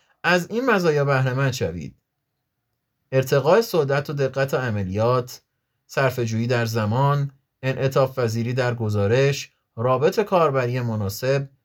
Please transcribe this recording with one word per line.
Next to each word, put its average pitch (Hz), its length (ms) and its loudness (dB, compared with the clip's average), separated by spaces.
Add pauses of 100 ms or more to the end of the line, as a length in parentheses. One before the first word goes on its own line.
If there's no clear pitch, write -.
(240)
از 175 280 0
این 247 180 -2
مزایا 165 360 2
بهره 131 280 0
مند 135 200 0
شوید. 85 420 -6 (1160)
ارتقاء 135 500 4
سرعت 147 480 0
و 156 40 -4
دقت 135 400 -2
عملیات، 117 880 -2 (440)
صرفه‌جویی 120 600 -2
در 120 180 0
زمان، 127 680 0 (320)
انعطاف 131 560 0
پذیری 117 340 -2
در 123 200 0
گزارش، 117 800 0 (240)
رابط 131 440 0
کاربری 139 600 2
مناسب، 120 680 -2 (180)